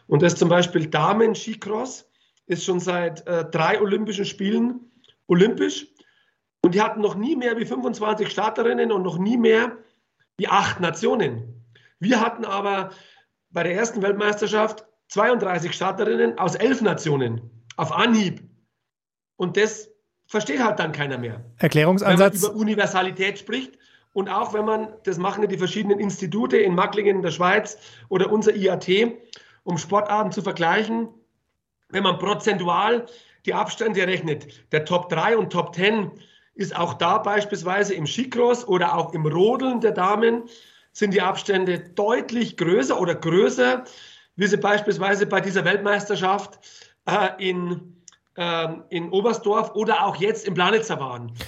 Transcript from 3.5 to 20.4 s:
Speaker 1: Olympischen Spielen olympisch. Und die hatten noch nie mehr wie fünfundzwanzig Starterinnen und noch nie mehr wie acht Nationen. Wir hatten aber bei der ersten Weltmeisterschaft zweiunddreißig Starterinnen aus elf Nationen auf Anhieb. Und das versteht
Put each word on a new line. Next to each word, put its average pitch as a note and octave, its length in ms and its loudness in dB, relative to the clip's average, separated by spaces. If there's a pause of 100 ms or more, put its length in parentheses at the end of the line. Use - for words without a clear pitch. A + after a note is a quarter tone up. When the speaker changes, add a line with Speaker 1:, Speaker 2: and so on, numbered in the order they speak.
Speaker 1:
Olympischen G3+ 460 -2
Spielen A3+ 540 -2 (480)
olympisch. F3+ 600 2 (720)
Und F3 140 4
die G#3 60 2
hatten G#3+ 180 -2
noch G3+ 160 0
nie B3 200 -2
mehr A#3+ 220 -2
wie A3+ 80 -4
fünfundzwanzig A3 680 -4
Starterinnen A#3 600 0
und F#3 120 0
noch E3 140 -4
nie G#3+ 200 0
mehr A3+ 400 4 (600)
wie G3 100 -4
acht F#3 320 2
Nationen. F3+ 840 -2 (360)
Wir A3 200 2
hatten A3+ 240 -2
aber G3 460 -2 (600)
bei E3+ 120 -2
der F3 120 0
ersten A3+ 260 -2
Weltmeisterschaft G#3 840 0 (260)
zweiunddreißig F#3+ 640 0
Starterinnen G3 640 0
aus E3+ 180 0
elf B3 260 0
Nationen C#3 580 0 (380)
auf D#3+ 160 -4
Anhieb. G#3+ 480 2 (960)
Und F3+ 180 -2
das G#3+ 340 -2 (360)
versteht C4 360 -2